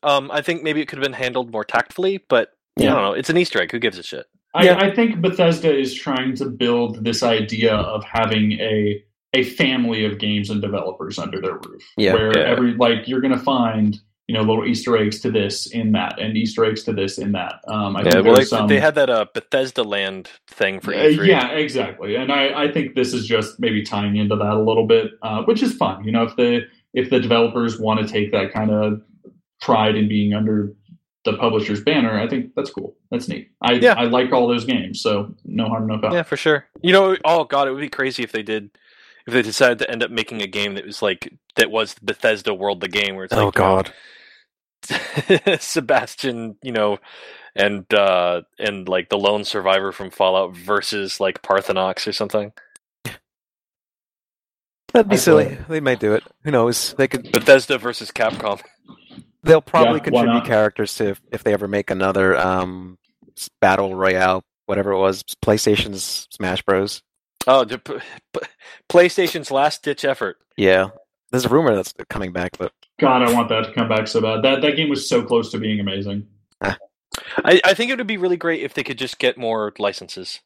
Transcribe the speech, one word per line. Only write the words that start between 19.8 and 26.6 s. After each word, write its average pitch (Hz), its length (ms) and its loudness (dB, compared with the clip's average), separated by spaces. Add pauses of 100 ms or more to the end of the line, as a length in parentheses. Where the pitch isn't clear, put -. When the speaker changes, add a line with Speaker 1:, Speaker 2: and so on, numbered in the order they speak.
Speaker 1:
Land 98 440 -6 (200)
thing 95 320 -4
for - 140 -8
Speaker 2:
Uh, 98 140 0
Speaker 1:
E 156 80 6
three. 156 120 2
Speaker 2:
yeah, 131 240 4
exactly. 120 640 -4
And 131 160 -2
I, 143 320 0
I 147 80 -2
think 151 220 -4
this 127 200 0
is 113 120 -4
just 110 340 -4
maybe 107 220 0
tying 104 340 -2
into 104 200 0
that 104 180 0
a 110 80 2
little 110 240 2
bit, 110 260 4 (100)
uh, 110 220 -4
which 220 180 2
is 254 120 0
fun. 98 300 -2
You 110 80 -4
know, 117 120 2
if 117 120 -8
the, 120 260 2 (320)